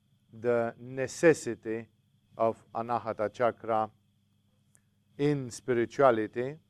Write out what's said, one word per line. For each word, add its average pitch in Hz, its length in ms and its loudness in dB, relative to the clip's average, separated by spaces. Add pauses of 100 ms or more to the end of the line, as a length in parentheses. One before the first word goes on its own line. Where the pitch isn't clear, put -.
(420)
the 117 360 0
necessity 120 1080 0 (500)
of 113 240 0 (140)
Anahata 110 560 -4
Chakra 110 580 0 (1300)
in 143 320 0
spirituality 120 1040 0 (140)